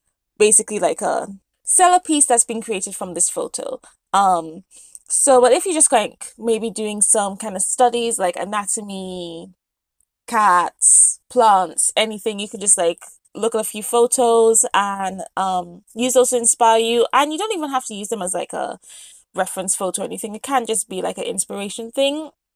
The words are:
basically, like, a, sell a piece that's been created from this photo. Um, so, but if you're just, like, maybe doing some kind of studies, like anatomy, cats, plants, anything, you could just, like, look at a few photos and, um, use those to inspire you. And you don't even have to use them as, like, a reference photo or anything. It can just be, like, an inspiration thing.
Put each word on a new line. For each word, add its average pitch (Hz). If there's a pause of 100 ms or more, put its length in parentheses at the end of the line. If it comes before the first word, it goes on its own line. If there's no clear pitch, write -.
(380)
basically, 214
like, 170
a, - (340)
sell 359
a 359
piece 302
that's 240
been 226
created 196
from 185
this 170
photo. - (320)
Um, 180 (420)
so, 262
but 247
if 349
you're 370
just, 302
like, -
maybe 220
doing 208
some 202
kind 208
of 185
studies, 233
like 180
anatomy, 190 (760)
cats, - (100)
plants, 202
anything, 214
you 208
could 208
just, 202
like, 175 (320)
look 220
at 220
a -
few 214
photos 233
and, 196 (160)
um, 180 (100)
use 247
those 247
to 254
inspire 226
you. 226
And 294
you 311
don't 427
even 302
have 262
to 220
use 202
them 208
as, 190
like, -
a - (560)
reference 185
photo 190
or -
anything. 202
It 220
can 262
just 220
be, 185
like, 185
an 185
inspiration 202
thing. 277 (240)